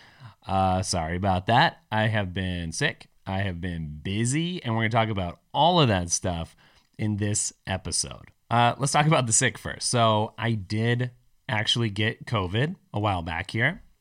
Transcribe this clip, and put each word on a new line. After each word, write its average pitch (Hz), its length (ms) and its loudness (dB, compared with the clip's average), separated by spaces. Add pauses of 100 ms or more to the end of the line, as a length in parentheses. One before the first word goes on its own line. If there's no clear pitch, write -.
(480)
Uh, 95 340 2
sorry 85 360 -2
about 92 280 2
that. 131 460 2
I 110 160 2
have 104 260 -2
been 90 380 -4
sick. - 380 -4 (180)
I 95 140 -2
have 90 200 -4
been 82 400 -6
busy, 127 600 -2
and 120 100 -4
we're 113 160 0
gonna 113 160 2
talk 107 40 -6
about 95 300 -4 (140)
all 165 260 4
of 135 100 6
that 90 200 2
stuff 85 460 -4 (420)
in 107 200 -2
this 104 360 -2 (140)
episode. - 640 -6 (180)
Uh, 120 300 4
let's 139 120 -2
talk 147 140 4
about 147 220 4
the 113 60 0
sick 175 260 2
first. - 320 -6
So 113 440 2
I 117 180 -2
did 117 580 -2 (360)
actually 107 440 0
get 107 340 -2
covid 113 500 0 (160)
a 107 80 -4
while 101 220 0
back 82 300 -6
here, 131 320 -2 (180)